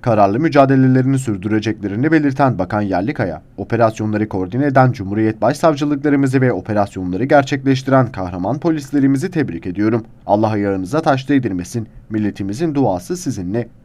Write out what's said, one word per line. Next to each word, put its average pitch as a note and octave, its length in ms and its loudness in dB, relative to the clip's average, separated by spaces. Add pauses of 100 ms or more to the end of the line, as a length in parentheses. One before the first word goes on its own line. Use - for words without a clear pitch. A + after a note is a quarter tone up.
Kararlı G#2+ 380 2
mücadelelerini C3 800 4
sürdüreceklerini G#2+ 920 -2
belirten C#3 480 2
Bakan G2 220 -2
Yerlikaya, F#2+ 600 -2 (160)
"Operasyonları G#2+ 720 0
koordine G2 360 -2
eden C3 260 4
Cumhuriyet G#2+ 500 -2
Başsavcılıklarımızı C#3+ 1000 2
ve B2 120 2
operasyonları F#2+ 720 -2
gerçekleştiren C3+ 840 2
kahraman F#2 480 -6
polislerimizi C#3+ 720 0
tebrik G#2 360 -4
ediyorum. G#2+ 360 0 (240)
Allah G#2+ 200 2
ayağınıza G2+ 540 -2
taş C3+ 280 0
değdirmesin. A2 580 -2 (220)
Milletimizin G#2+ 680 -4
duası A#2 420 0
sizinle." A2 500 -4 (180)